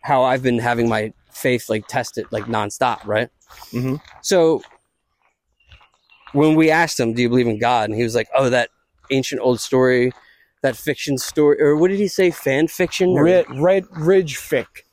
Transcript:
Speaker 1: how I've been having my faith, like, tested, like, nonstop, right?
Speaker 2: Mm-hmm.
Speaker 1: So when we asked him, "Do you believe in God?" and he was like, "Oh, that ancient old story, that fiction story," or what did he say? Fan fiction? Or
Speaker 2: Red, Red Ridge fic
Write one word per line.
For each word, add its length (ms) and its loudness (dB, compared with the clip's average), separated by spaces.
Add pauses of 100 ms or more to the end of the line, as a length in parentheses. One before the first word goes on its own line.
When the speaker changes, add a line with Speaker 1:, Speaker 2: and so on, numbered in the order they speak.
Speaker 1:
how 200 0
I've 220 0
been 160 0
having 280 0
my 260 -4 (180)
faith, 360 -4
like, 200 -4
tested, 440 -6
like, 140 -6
nonstop, 640 -4
right? 220 -2 (420)
Speaker 2:
Mm-hmm. 240 -4 (260)
Speaker 1:
So 400 2 (1700)
when 220 4
we 140 4
asked 300 0
him, 140 0
"Do 80 -2
you 80 2
believe 180 2
in 100 -2
God?" 320 0
and 80 -6
he 60 0
was 120 -4
like, 200 -2
"Oh, 140 2
that 200 0 (400)
ancient 320 -2
old 180 0
story, 520 2 (500)
that 140 -2
fiction 420 -6
story," 440 0
or 140 4
what 140 2
did 100 -2
he 80 0
say? 240 0
Fan 360 -2
fiction? 440 -2
Or 120 2
Speaker 2:
Red, 260 4
Red 420 0
Ridge 460 0
fic 560 -6